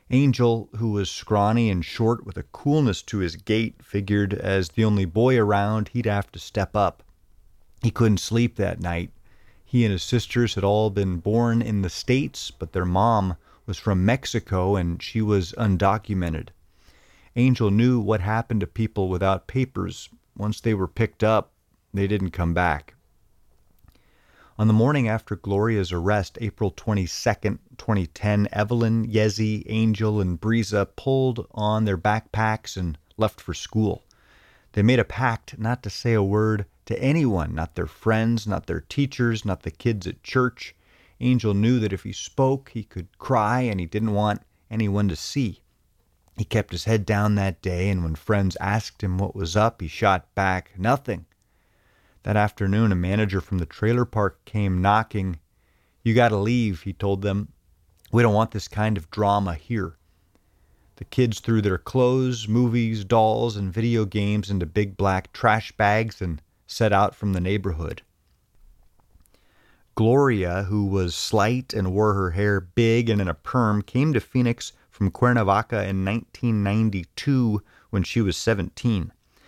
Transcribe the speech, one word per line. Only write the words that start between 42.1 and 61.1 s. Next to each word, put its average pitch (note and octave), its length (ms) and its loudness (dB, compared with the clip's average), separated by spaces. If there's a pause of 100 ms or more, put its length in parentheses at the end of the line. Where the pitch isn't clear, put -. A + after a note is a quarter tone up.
spoke, C3+ 600 -2
he A2 100 -8
could - 360 -14
cry, A#2+ 420 0
and G#2+ 180 -2
he F2 60 -4
didn't G#2+ 300 -2
want G#2 260 0 (300)
anyone G#2 360 0
to E2+ 80 -2
see. A2+ 460 -6 (720)
He A2 80 -4
kept - 280 -2
his F2+ 140 -6
head A2 200 2
down G#2 300 2
that G2 260 0
day, F2+ 300 -2
and F2+ 120 0
when D#2+ 120 -2
friends G2 440 0
asked G#2 440 -4
him F#2 160 -2
what G2 160 -2
was F2 200 -4
up, G#2+ 260 2
he E2+ 60 -6
shot F#2+ 460 0
back, F#2+ 460 -2
"Nothing." A2 480 -2 (960)
That G2+ 120 0
afternoon, G#2 560 2
a F#2+ 40 2
manager F#2+ 440 0
from F#2 200 -4
the E2+ 60 -2
trailer A#2+ 380 0
park G#2 400 -2
came G2 380 0
knocking. G2 580 0 (640)
"You A2+ 100 2
gotta A#2 220 4
leave," G#2+ 460 0
he G2 100 -8
told G2 300 -2
them. G2+ 320 -4 (580)
"We A#2 100 4
don't A2+ 120 6
want G2+ 180 2
this - 160 -8
kind G#2+ 300 -2
of D#2 140 -10
drama G2+ 420 0
here." F2+ 420 -6 (1040)
The - 80 -14
kids A#2+ 340 0